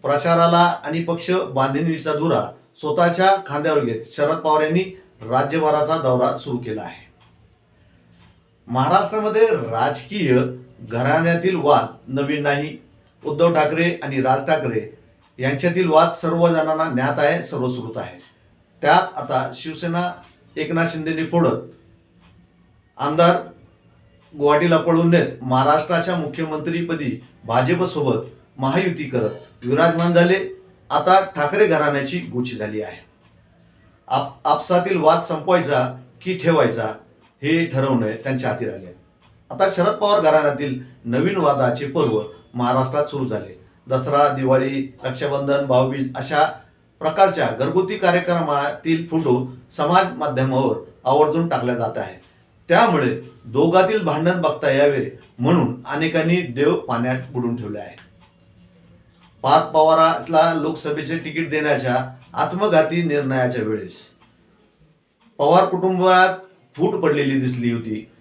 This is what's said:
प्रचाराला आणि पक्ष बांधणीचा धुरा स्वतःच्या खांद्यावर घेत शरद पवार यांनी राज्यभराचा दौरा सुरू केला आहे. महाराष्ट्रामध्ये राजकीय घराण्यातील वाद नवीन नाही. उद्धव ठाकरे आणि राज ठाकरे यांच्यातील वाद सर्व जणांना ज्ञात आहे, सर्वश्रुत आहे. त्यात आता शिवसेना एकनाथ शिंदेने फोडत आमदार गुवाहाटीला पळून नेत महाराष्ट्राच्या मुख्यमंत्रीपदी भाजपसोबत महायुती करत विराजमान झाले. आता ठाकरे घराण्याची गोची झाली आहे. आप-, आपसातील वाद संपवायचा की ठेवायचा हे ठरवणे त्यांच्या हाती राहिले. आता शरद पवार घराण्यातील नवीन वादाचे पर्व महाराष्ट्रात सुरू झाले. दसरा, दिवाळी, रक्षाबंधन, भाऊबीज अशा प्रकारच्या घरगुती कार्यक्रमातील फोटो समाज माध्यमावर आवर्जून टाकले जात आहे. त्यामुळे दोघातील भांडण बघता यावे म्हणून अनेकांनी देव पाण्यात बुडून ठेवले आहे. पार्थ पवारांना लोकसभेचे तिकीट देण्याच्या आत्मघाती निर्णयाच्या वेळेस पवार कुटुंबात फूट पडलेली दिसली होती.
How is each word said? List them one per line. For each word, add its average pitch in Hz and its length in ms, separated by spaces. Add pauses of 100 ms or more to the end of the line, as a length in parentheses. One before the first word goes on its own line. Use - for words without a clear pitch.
प्रचाराला 170 800
आणि 160 200
पक्ष 170 280
बांधणीचा 147 800
धुरा 151 380 (280)
स्वतःच्या 175 560 (120)
खांद्यावर 147 320
घेत 117 220 (100)
शरद 147 240
पवार 156 280
यांनी 175 380 (200)
राज्यभराचा 151 760
दौरा 127 400
सुरू 127 200
केला 107 240
आहे. - 240 (1600)
महाराष्ट्रामध्ये 208 800
राजकीय 127 920 (520)
घराण्यातील 165 680
वाद 143 300 (220)
नवीन 143 360
नाही. 143 340 (480)
उद्धव 160 280
ठाकरे 156 500
आणि 135 180
राज 131 260
ठाकरे 117 500 (420)
यांच्यातील 170 500
वाद 160 220
सर्व 170 380
जणांना 160 400
ज्ञात 135 300
आहे, 147 240
सर्वश्रुत 123 540
आहे. - 220 (640)
त्यात 170 360
आता 127 360
शिवसेना 170 580 (440)
एकनाथ 165 360
शिंदेने 160 340
फोडत - 460 (1300)
आमदार 165 380 (1040)
गुवाहाटीला 151 380
पळून 170 320
नेत 170 180 (140)
महाराष्ट्राच्या 156 720
मुख्यमंत्रीपदी 156 1080 (200)
भाजपसोबत 135 800 (340)
महायुती 165 460
करत 123 260 (360)
विराजमान 165 480
झाले. 175 480 (280)
आता 180 360
ठाकरे 185 420
घराण्याची 147 520
गोची 123 360
झाली 107 260
आहे. - 160 (1120)
आप-, 127 380
आपसातील 175 520
वाद 160 240
संपवायचा 147 720 (280)
की 180 160
ठेवायचा 120 480 (560)
हे 165 240
ठरवणे 131 460
त्यांच्या 127 380
हाती 110 160
राहिले. 95 300 (560)
आता 190 240
शरद 196 200
पवार 202 260
घराण्यातील 147 580 (260)
नवीन 156 320
वादाचे 135 500
पर्व 113 340 (320)
महाराष्ट्रात 127 520
सुरू 131 220
झाले. 101 320 (280)
दसरा, 143 400
दिवाळी, 131 760
रक्षाबंधन, 139 640
भाऊबीज 131 500
अशा 147 300 (540)
प्रकारच्या 160 480
घरगुती 180 500
कार्यक्रमातील 165 1120
फोटो 131 480 (220)
समाज 175 280 (120)
माध्यमावर 131 600 (280)
आवर्जून 151 420
टाकले 123 280
जात 113 220
आहे. - 280 (440)
त्यामुळे 170 520 (240)
दोघातील 175 560
भांडण 170 400
बघता 147 300
यावे 139 380 (300)
म्हणून 147 460
अनेकांनी 160 560
देव 147 340
पाण्यात 127 460 (100)
बुडून 120 240
ठेवले 104 240
आहे. - 160 (1500)
पार्थ 151 240
पवारांना 160 880
लोकसभेचे 151 640
तिकीट 156 320
देण्याच्या 131 600 (220)
आत्मघाती 170 720
निर्णयाच्या 131 560
वेळेस 104 340 (1400)
पवार 170 280
कुटुंबात 185 640 (460)
फूट 180 200
पडलेली 143 440
दिसली 123 320
होती. 110 380 (120)